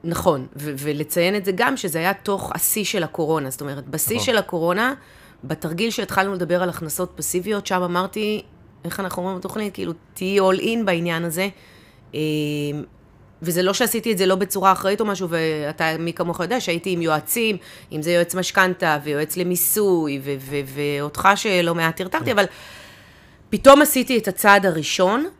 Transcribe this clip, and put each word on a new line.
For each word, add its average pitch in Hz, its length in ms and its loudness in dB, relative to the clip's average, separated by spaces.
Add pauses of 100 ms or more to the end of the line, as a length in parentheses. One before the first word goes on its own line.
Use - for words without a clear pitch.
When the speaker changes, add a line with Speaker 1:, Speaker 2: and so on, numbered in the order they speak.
Speaker 1:
נכון, 165 420 0 (100)
ו-, 143 220 -8
ולציין 151 580 0
את 196 80 -2
זה 196 100 0
גם 247 220 0
שזה 170 220 -4
היה 180 160 0
תוך 196 400 -4
השיא 202 300 -2
של 185 180 -2
הקורונה, 151 480 -2
זאת - 100 -12
אומרת, 143 280 -8
בשיא 160 280 -2
Speaker 2:
נכון. - 100 -2
Speaker 1:
של 226 120 4
הקורונה, 190 560 0 (500)
בתרגיל 165 460 -4
שהתחלנו 196 440 -2
לדבר 175 280 0
על 180 60 0
הכנסות 170 480 -6
פסיביות, 196 500 -4
שם 185 160 0
אמרתי, 190 600 -2 (420)
איך 170 160 -6
אנחנו 180 220 -6
אומרים 185 160 -4
בתוכנית? 196 360 -6
כאילו, 175 180 -6 (220)
תהיי 190 260 2
all 190 200 4
in 226 240 0
בעניין 170 400 0
הזה. 170 240 -2 (680)
אה, 151 60 -4 (1200)
וזה 170 200 0
לא 190 120 2
שעשיתי 226 380 0
את 185 60 0
זה 185 80 2
לא 190 80 4
בצורה 190 380 2
אחראית 196 280 0
או 226 60 0
משהו, 190 240 -4
ואתה, 160 680 0
מי 170 140 -4
כמוך 170 280 -4
יודע, 208 200 -2
שהייתי 170 300 -2
עם 170 120 0
יועצים, 170 540 0 (360)
אם 156 100 -6
זה 170 100 0
יועץ 175 220 2
משכנתא, 180 720 2
ויועץ 151 320 -2
למיסוי, 175 880 0
ו-, 139 180 -4
ו-, 139 200 -4 (140)
ואותך 147 600 -2
שלא 175 380 2
מעט 165 220 0
טרטרתי, 247 280 -4
Speaker 2:
כן. 269 60 -2
Speaker 1:
אבל 202 140 4 (1040)
פתאום 269 320 10
עשיתי 254 360 2
את - 100 0
הצעד 202 380 6
הראשון 185 600 2 (120)